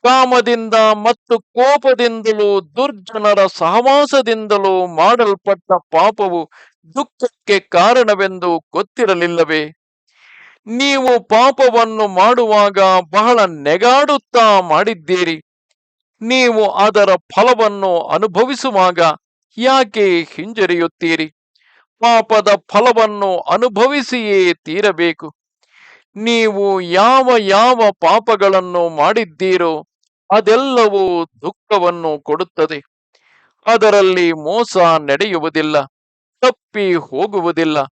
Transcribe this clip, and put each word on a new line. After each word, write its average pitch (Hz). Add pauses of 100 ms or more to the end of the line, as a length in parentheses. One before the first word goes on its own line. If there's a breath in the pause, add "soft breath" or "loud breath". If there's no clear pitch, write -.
ಕಾಮದಿಂದ 240 (180)
ಮತ್ತು 220
ಕೋಪದಿಂದಲೂ 226
ದುರ್ಜನರ 208
ಸಹವಾಸದಿಂದಲೂ 214
ಮಾಡಲ್ಪಟ್ಟ 196
ಪಾಪವು 180 (440 soft breath)
ದುಃಖಕ್ಕೆ 233
ಕಾರಣವೆಂದು 190 (140)
ಗೊತ್ತಿರಲಿಲ್ಲವೇ? 170 (920 soft breath)
ನೀವು 262
ಪಾಪವನ್ನು 226
ಮಾಡುವಾಗ 208 (320)
ಬಹಳ 220
ನೆಗಾಡುತ್ತಾ 208
ಮಾಡಿದ್ದೀರಿ. 175 (800)
ನೀವು 233
ಅದರ 196
ಫಲವನ್ನು 202
ಅನುಭವಿಸುವಾಗ 196 (560)
ಯಾಕೆ 220
ಹಿಂಜರಿಯುತ್ತೀರಿ? 170 (760)
ಪಾಪದ 220 (240)
ಫಲವನ್ನು 208
ಅನುಭವಿಸಿಯೇ 214
ತೀರಬೇಕು. 165 (840 soft breath)
ನೀವು 208
ಯಾವ 240
ಯಾವ 220 (100)
ಪಾಪಗಳನ್ನು 185
ಮಾಡಿದ್ದೀರೋ 170 (460)
ಅದೆಲ್ಲವೂ 208
ದುಃಖವನ್ನು 170
ಕೊಡುತ್ತದೆ. 156 (840)
ಅದರಲ್ಲಿ 196
ಮೋಸ 170
ನಡೆಯುವುದಿಲ್ಲ, 156 (640)
ತಪ್ಪಿ 208
ಹೋಗುವುದಿಲ್ಲ. 165 (160)